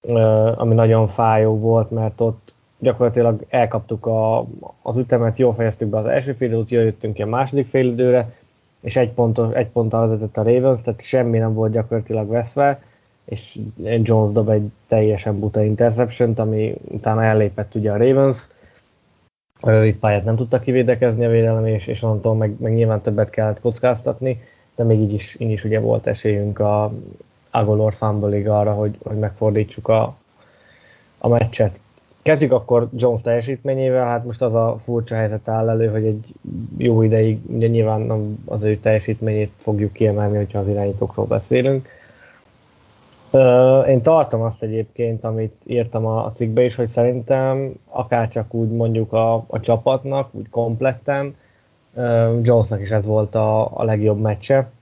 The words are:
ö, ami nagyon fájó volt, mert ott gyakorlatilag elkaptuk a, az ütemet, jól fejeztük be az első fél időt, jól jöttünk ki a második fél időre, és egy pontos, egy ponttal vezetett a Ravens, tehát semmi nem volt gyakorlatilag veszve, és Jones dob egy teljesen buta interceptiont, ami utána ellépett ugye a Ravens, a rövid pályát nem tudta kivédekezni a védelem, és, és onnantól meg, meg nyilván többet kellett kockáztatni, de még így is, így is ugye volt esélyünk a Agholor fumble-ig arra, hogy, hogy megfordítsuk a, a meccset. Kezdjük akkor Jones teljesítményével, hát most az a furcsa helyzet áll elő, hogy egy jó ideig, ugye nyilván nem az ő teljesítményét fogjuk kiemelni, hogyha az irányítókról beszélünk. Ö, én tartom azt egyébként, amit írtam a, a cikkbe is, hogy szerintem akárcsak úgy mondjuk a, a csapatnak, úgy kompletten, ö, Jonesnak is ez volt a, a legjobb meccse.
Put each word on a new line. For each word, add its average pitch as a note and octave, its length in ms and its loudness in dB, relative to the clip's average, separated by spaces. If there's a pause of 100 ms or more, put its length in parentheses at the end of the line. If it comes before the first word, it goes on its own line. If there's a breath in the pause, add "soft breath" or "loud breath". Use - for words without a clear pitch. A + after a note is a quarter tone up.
ö, A2 560 2
ami A2+ 180 2
nagyon A2+ 340 4
fájó A2 500 2
volt, A2+ 320 0
mert A2 300 -4
ott A2+ 340 -4 (240)
gyakorlatilag A#2+ 680 0
elkaptuk A2+ 580 -2
a, A2+ 400 0 (360)
az A2+ 140 -6
ütemet, B2 420 0
jól B2 160 4
fejeztük A2+ 340 -2
be G#2+ 100 -2
az G#2+ 80 -2
első C3 260 -2
fél A#2+ 200 -2
időt, A2+ 180 -2
jól A#2 120 2
jöttünk G#2+ 320 -2
ki G#2+ 80 -6
a G#2+ 40 -4
második B2+ 400 -2
fél C3 200 0
időre, B2 480 0 (460 loud breath)
és - 160 -6
egy A#2+ 140 2
pontos, A2+ 440 0
egy A#2 140 -2
ponttal A2+ 400 0
vezetett A2 280 -4
a A2 60 -2
Ravens, B2 400 2
tehát A2+ 200 -6
semmi A#2+ 360 0
nem A2+ 160 0
volt A2 180 -2
gyakorlatilag A2+ 560 -4
veszve, A#2+ 520 0 (440 soft breath)
és - 340 -14 (440)
Jones A2 300 4
dob A2 160 2
egy G#2+ 220 2 (180)
teljesen G#2+ 500 0
buta G#2+ 240 -2
interceptiont, A2+ 760 0
ami A2 360 -2 (140)
utána A2 360 -2
ellépett G#2+ 500 0
ugye G#2 180 -2
a G2+ 40 -2
Ravens, C3 520 2 (1120 soft breath)
a A2+ 100 0
rövid A2 260 4
pályát G#2 280 0
nem A2+ 120 0
tudta A#2+ 240 0
kivédekezni A#2+ 640 2
a A#2 40 2
védelem, A2+ 380 2
és, A2 200 -2
és A2+ 160 -8
onnantól A2 320 0
meg, A2 260 0
meg A2+ 140 0
nyilván A2 260 2
többet G#2+ 300 0
kellett G#2+ 300 -2
kockáztatni, A#2+ 840 -2 (320 soft breath)
de A#2+ 100 -2
még A2 160 4
így G#2 120 0
is, - 260 -8
így A2+ 120 -2
is G#2+ 140 -4
ugye G#2+ 160 0
volt A2+ 260 0
esélyünk G#2 520 -2
a G#2 340 0 (580)
Agholor G#2+ 440 0
fumble-ig G#2 540 -2
arra, G#2 240 2
hogy, G#2 300 -4
hogy G#2+ 160 -6
megfordítsuk G#2+ 720 -2
a, A2+ 280 2 (1000 soft breath)
a - 100 -2
meccset. A2+ 520 0 (420)
Kezdjük D3 300 2
akkor A#2+ 440 2
Jones A#2 240 0
teljesítményével, B2+ 840 -2
hát A#2+ 180 -4
most A#2 180 -6
az A2+ 120 0
a A2+ 300 0
furcsa A#2 300 -4
helyzet A2 340 -4
áll A2+ 200 0
elő, A2+ 200 0
hogy G#2+ 160 -2
egy A2 300 -4 (420)
jó A2+ 260 2
ideig, A2 440 2
ugye A#2 200 -2
nyilván A2 340 2
nem G#2+ 440 -4
az G#2+ 180 -6
ő G#2+ 140 0
teljesítményét G#2+ 800 -2
fogjuk G#2 360 -2
kiemelni, G#2 440 0
hogyha G2+ 220 -4
az G2 100 -2
irányítókról G2+ 580 -4
beszélünk. B2+ 600 0 (1500 loud breath)
Ö, C3 460 6
én C3 220 2
tartom D3+ 380 2
azt A2+ 220 -4
egyébként, A2+ 600 -6
amit A2 300 -4 (120)
írtam A#2 400 -2
a, A2 180 -2
a G#2+ 60 -6
cikkbe A2+ 320 0
is, A#2+ 120 0
hogy A#2+ 120 -4
szerintem C3 840 0 (160)
akárcsak A#2 680 -4
úgy A2+ 140 -2
mondjuk A2+ 440 -2
a, A2+ 220 2 (120)
a - 140 -6
csapatnak, C3 760 -2
úgy G#2+ 160 -12
kompletten, C3 840 -4 (580 soft breath)
ö, A#2 480 2
Jonesnak A2+ 380 2
is G2 100 -8
ez G#2+ 160 0
volt G#2+ 280 0
a, A2 440 0
a - 60 -2
legjobb G#2+ 360 0
meccse. A2 500 0 (120)